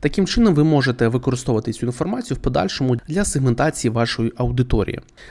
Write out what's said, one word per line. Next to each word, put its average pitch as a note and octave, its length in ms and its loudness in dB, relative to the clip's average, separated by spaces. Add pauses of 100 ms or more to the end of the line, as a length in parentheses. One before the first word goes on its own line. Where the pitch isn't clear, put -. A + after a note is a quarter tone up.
Таким F3+ 260 0
чином A3 280 4
ви D3 100 4
можете B2+ 440 2
використовувати B2 640 -2
цю - 140 -6
інформацію F3 500 -4
в - 40 -10
подальшому C3+ 560 0 (120)
для F#3+ 160 0
сегментації C3+ 680 0
вашої A#2 460 -2
аудиторії. B2 640 0 (300)